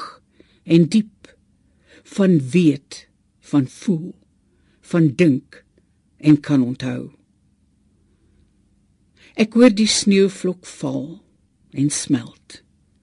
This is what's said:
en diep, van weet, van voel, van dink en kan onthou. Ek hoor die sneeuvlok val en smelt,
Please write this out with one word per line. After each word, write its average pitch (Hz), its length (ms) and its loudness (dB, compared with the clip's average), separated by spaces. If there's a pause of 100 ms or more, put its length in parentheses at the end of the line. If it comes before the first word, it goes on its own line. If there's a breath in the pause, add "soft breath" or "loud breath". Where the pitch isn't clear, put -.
(640 soft breath)
en 165 260 2
diep, - 440 -4 (720 soft breath)
van 190 360 0 (100)
weet, 151 560 -2 (340)
van 139 280 -2
voel, 165 460 -8 (680)
van 165 340 0
dink - 480 -2 (540)
en 151 220 4
kan 143 260 -2
onthou. 127 460 -10 (2250 soft breath)
Ek 220 160 -2
hoor 247 160 6
die 208 160 0
sneeuvlok 196 800 -2
val 139 520 -10 (540)
en 139 200 -2
smelt, - 680 -8 (420)